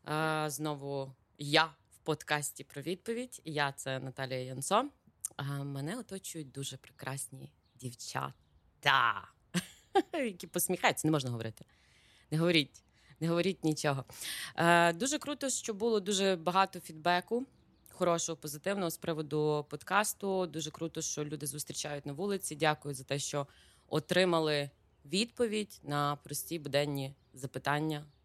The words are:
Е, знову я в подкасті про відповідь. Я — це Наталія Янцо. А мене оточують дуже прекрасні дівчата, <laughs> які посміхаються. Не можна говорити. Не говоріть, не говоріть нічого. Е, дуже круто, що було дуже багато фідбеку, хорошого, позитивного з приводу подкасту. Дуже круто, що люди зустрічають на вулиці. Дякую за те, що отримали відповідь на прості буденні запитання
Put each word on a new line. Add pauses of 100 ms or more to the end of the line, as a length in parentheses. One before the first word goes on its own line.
Е,
знову (220)
я
в
подкасті
про
відповідь.
Я —
це
Наталія
Янцо. (460)
А
мене
оточують
дуже
прекрасні (240)
дівчата, (420)
<laughs>
які
посміхаються.
Не
можна
говорити. (680)
Не
говоріть, (360)
не
говоріть
нічого. (500)
Е,
дуже
круто,
що
було
дуже
багато
фідбеку, (440)
хорошого,
позитивного
з
приводу
подкасту.
Дуже
круто,
що
люди
зустрічають
на
вулиці.
Дякую
за
те,
що (400)
отримали (360)
відповідь
на
прості
буденні (200)
запитання (180)